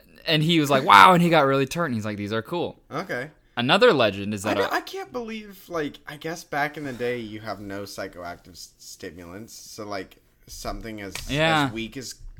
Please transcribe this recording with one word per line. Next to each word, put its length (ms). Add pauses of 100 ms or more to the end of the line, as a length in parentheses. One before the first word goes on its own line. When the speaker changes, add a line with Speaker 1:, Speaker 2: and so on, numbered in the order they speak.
(240)
Speaker 1:
And 180
he 180
was 100
like, 140
"Wow," 300
and 80
he 80
got 160
really 200
turned. 280
He's 100
like, 120
"These 160
are 100
cool." 380 (100)
Speaker 2:
Okay. 400 (260)
Speaker 1:
Another 360
legend 400
is 140
Speaker 2:
I 80
Speaker 1:
that 60
Speaker 2:
don't, 120
Speaker 1:
a 40
Speaker 2:
I 40
can't 320
believe, 560
like, 380
I 100
guess 280
back 340
in 60
the 80
day 260
you 220
have 200
no 220
psychoactive 680
s-, 260
stimulants, 760
so, 320
like, 380 (240)
something 560
as, 120 (140)
Speaker 1:
Yeah. 380
Speaker 2:
as 60
weak 260
as 160 (260)